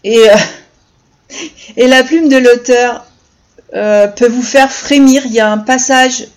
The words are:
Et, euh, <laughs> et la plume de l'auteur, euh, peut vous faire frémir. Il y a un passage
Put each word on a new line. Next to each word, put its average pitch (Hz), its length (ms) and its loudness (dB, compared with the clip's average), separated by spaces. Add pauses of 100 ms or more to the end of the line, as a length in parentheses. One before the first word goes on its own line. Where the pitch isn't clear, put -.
Et, 220 260 2
euh, 208 60 6 (960)
<laughs> - 460 -18
et 240 100 2
la 262 180 2
plume 320 240 -2
de 269 80 2
l'auteur, 240 680 0 (680)
euh, 208 320 0
peut 220 220 -2
vous 240 140 -4
faire 269 280 0
frémir. 277 560 0
Il 226 60 -8
y 226 80 -2
a 214 100 0
un 214 80 -4
passage 254 800 -2